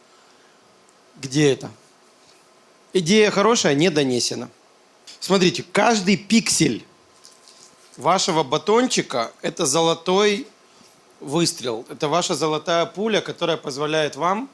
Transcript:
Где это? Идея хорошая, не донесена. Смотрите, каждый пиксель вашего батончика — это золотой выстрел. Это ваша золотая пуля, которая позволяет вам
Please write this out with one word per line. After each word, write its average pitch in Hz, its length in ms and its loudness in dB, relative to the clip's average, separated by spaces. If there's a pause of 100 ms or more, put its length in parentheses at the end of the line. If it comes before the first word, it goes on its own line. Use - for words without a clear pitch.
(1160)
Где 143 340 0
это? 120 180 -4 (1200)
Идея 190 380 4
хорошая, 196 440 2
не 165 140 2
донесена. 127 600 -2 (680)
Смотрите, 180 540 0
каждый 208 420 2
пиксель 151 680 0 (1120)
вашего 156 460 0
батончика — 156 880 0 (100)
это 165 240 -4
золотой 180 800 0 (760)
выстрел. 131 720 -4
Это 151 180 -6
ваша 170 280 0
золотая 156 500 -2
пуля, 196 360 -2
которая 156 360 -4
позволяет 147 580 -4
вам 190 380 -4